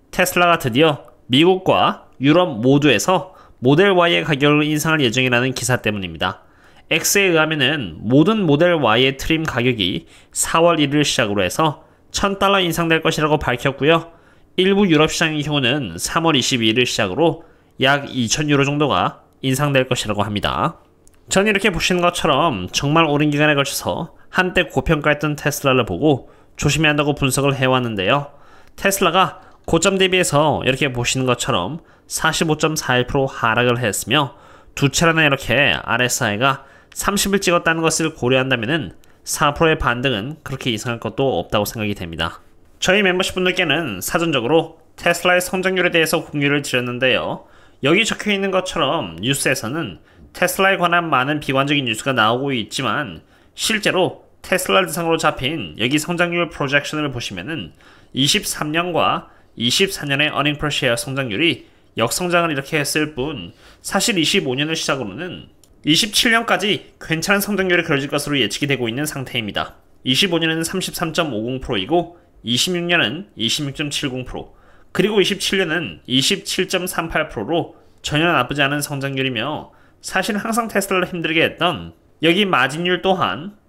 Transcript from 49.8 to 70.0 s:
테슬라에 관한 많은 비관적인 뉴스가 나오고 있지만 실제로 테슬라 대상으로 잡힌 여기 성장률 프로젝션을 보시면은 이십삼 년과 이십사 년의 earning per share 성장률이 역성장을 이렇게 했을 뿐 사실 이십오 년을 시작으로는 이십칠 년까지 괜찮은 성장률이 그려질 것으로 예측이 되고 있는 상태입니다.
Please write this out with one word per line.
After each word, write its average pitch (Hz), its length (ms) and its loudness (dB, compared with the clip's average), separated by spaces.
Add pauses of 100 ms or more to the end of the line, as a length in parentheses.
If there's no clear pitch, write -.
테슬라에 190 440 0
관한 175 320 0
많은 147 300 2
비관적인 143 460 0
뉴스가 120 280 -2
나오고 123 380 2
있지만 113 680 -6 (340)
실제로 180 680 -2 (180)
테슬라 190 420 0
대상으로 165 320 -2
잡힌 147 640 -4
여기 127 180 0
성장률 175 520 -2
프로젝션을 147 600 -2
보시면은 110 600 -8 (420)
이십삼 151 580 -2
년과 160 600 0 (240)
이십사 156 500 0
년의 143 220 0
earning 147 320 -2
per 156 80 -4
share 131 300 0
성장률이 135 680 -4 (320)
역성장을 170 540 0
이렇게 139 260 -4
했을 151 380 -2
뿐 123 380 -8 (280)
사실 196 380 -2
이십오 151 340 0
년을 151 220 -2
시작으로는 135 720 -6 (360)
이십칠 208 460 -2
년까지 214 720 -2
괜찮은 196 400 0
성장률이 190 440 0
그려질 143 220 -2
것으로 147 320 -2
예측이 120 280 -2
되고 127 200 0
있는 127 200 -6
상태입니다. 117 720 -6 (260)